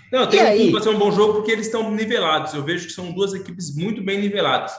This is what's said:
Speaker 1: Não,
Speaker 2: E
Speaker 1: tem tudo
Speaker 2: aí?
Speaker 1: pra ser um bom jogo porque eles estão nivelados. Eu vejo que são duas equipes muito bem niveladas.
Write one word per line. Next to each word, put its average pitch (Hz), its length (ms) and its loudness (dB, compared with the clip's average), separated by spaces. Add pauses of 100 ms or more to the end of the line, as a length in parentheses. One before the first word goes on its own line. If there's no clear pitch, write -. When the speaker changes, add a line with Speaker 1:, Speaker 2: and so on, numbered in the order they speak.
(120)
Speaker 1:
Não, 247 120 2
Speaker 2:
E - 60 0
Speaker 1:
tem - 100 6
tudo - 100 6
Speaker 2:
aí? 208 220 4
Speaker 1:
pra 208 100 2
ser 214 80 0
um 208 100 2
bom 202 120 4
jogo 208 240 4
porque 214 160 -2
eles 220 160 -2
estão 220 240 -4
nivelados. 196 640 -2
Eu 143 100 -6
vejo 170 240 -4
que - 60 -12
são 180 180 -10
duas 190 220 -2
equipes 175 420 -10
muito 196 280 -4
bem 196 160 -2
niveladas. 190 600 -2